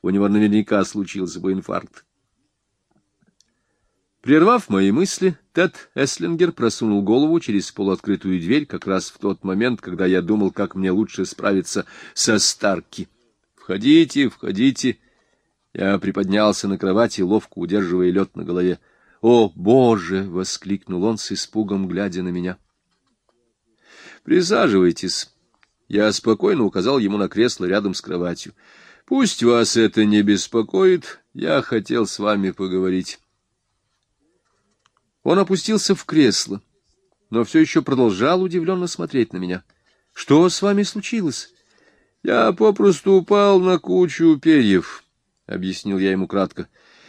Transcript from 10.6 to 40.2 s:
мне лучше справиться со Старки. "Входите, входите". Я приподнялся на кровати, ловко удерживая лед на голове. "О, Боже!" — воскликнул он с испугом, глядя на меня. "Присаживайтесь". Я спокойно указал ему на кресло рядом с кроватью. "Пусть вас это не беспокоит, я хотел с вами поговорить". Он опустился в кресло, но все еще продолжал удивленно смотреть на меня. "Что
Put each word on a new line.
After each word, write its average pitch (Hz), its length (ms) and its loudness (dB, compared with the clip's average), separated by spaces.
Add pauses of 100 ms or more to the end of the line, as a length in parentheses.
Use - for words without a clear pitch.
мне 95 160 0
лучше 98 340 0
справиться 98 600 -2 (300)
со 110 240 2
Старки. - 720 -4 (460)
"Входите, 139 720 2
входите". 113 720 -2 (720)
Я 98 260 0
приподнялся 98 680 -2
на 95 120 -4
кровати, 101 420 0
ловко 98 380 -2
удерживая 90 520 -2
лед 92 240 -2
на 87 80 -12
голове. 90 380 -4 (400)
"О, 113 340 4
Боже!" — 95 720 2
воскликнул 92 760 -6
он 110 140 -2
с - 140 -12
испугом, 98 560 -6
глядя 90 340 -6
на 90 60 -6
меня. 90 300 -6 (1600)
"Присаживайтесь". 117 1120 0 (560)
Я 104 240 2
спокойно 110 520 0
указал 101 340 -2
ему 104 180 -2
на 101 120 -2
кресло 113 360 -2
рядом 98 300 -2
с - 60 -10
кроватью. 87 540 -8 (500)
"Пусть 262 380 -2
вас 117 340 4
это 113 280 2
не 104 180 4
беспокоит, 117 1000 0 (120)
я 151 300 -2
хотел 117 440 -2
с - 120 -10
вами 101 320 -2
поговорить". 92 680 -4 (2000)
Он 170 160 2
опустился 190 560 0
в - 80 -12
кресло, 117 560 0 (720)
но 113 120 0
все 156 180 2
еще 160 220 2
продолжал 131 600 0
удивленно 180 440 -4
смотреть 147 460 -4
на 92 60 -10
меня. 90 260 -8 (480)
"Что 160 360 4